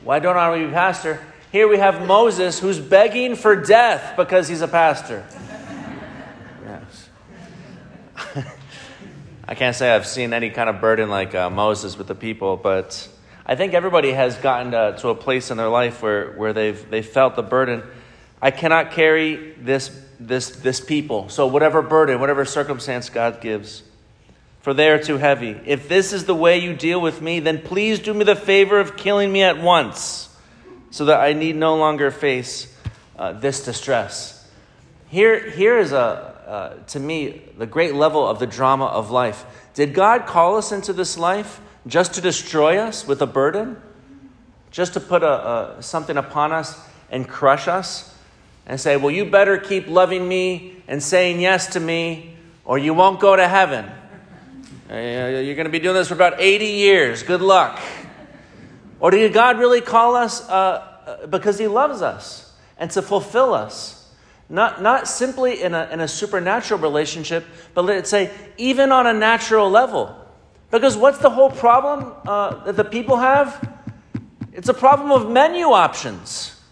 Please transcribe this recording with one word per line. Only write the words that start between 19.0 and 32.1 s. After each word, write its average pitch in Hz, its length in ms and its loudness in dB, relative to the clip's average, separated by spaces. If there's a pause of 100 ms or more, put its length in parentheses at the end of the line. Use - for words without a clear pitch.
this, 131 440 -6 (220)
this, 120 300 -6
this - 320 -6
people." 143 480 -4
So 139 180 0
whatever 151 340 4
burden, 147 380 2
whatever 139 240 0
circumstance 131 680 -6
God 117 300 -4
gives, 107 440 -8 (800)
"for 135 140 -4
they 151 140 4
are 151 100 6
too 151 180 -2
heavy. 131 480 0
If 139 240 -4
this 190 240 2
is 180 120 -6
the 185 100 0
way 170 240 4
you 175 160 -6
deal 165 260 -2
with 160 180 -4
me, 165 200 -4
then 156 240 -2
please 208 340 -2
do 214 160 -6
me 208 100 0
the 202 120 4
favor 196 440 4
of 196 160 -2
killing 202 360 0
me 196 100 2
at 170 180 4
once, 165 680 0 (640)
so 147 140 -4
that 143 140 6
I 143 140 4
need 156 220 -4
no 160 220 2
longer 151 340 0